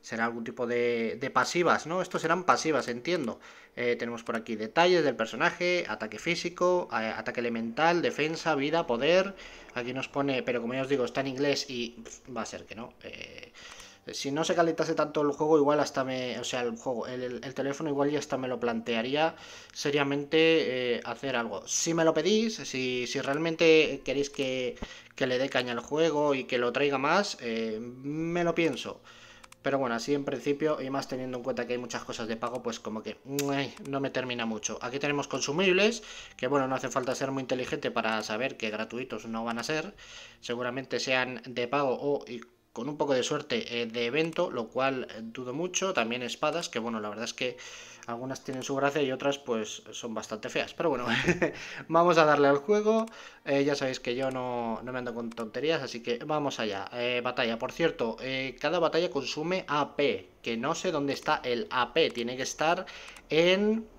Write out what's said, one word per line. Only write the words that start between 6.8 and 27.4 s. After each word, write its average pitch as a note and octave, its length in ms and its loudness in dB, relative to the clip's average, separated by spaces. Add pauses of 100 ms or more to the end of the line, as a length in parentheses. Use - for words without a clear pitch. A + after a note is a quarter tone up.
eh, A2+ 260 0
ataque A#2 220 -4
elemental, A#2 640 2
defensa, D3+ 500 0
vida, D3+ 320 0
poder. E3+ 480 4 (400)
Aquí B2 200 -6
nos C3 140 -4
pone, C#3 360 0
pero A#2+ 180 0
como A#2+ 140 -4
ya C3+ 80 -2
os C3 60 -6
digo, B2+ 160 4
está C3+ 160 -2
en C3+ 80 -2
inglés C3+ 400 0
y A#2+ 340 -6
pff, - 160 -18 (180)
va A2 60 -4
a - 20 -4
ser - 220 -12
que - 80 -14
no. A#2 260 -14
Eh, - 500 -16 (600)
si - 160 -6
no D3+ 140 0
se F3 100 0
calentase D#3+ 400 2
tanto D3+ 300 2
el D3 80 4
juego, D#3 260 6
igual D3 220 6
hasta C3+ 240 0
me, B2+ 340 -2
o B2 60 -6
sea, B2 180 -2
el A#2 160 -2
juego, A#2+ 300 -4
el, B2+ 160 -6
el, B2 200 -6
el C3 120 -8
teléfono C#3 340 -2
igual C#3+ 220 2
ya D3 80 0
hasta C#3 180 -4
me B2+ 100 -4
lo B2 120 -4
plantearía A#2+ 760 0 (380)
seriamente, C#3+ 1200 4
eh, - 60 -4
hacer B2 320 -4
algo. A2 320 -2
Si - 280 0
me E3 100 4
lo D#3+ 80 6
pedís, A3 440 2
si, B2+ 500 -2
si C3+ 140 -2
realmente D#3 840 6
queréis C#3 240 0
que, C3 480 -4 (380)
que C3+ 100 0
le B2+ 140 0
dé C3+ 100 0
caña B2 220 0
al A#2 80 -2
juego D3 560 2
y B2+ 80 -2
que B2 160 0
lo A#2+ 120 2
traiga C#3 280 2
más, D3 420 2